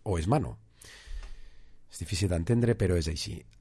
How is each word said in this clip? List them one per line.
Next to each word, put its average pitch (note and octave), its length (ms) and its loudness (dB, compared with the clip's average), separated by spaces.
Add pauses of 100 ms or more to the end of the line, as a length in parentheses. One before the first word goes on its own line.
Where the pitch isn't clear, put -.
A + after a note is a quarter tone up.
o F2 160 0
es D#2+ 100 0
mano. G#2 300 2 (1300)
És - 80 -16
difícil F#2 300 0
d'entendre, A2+ 480 4
però F2+ 200 4
és D#2+ 120 2
així. D#2+ 300 -6 (220)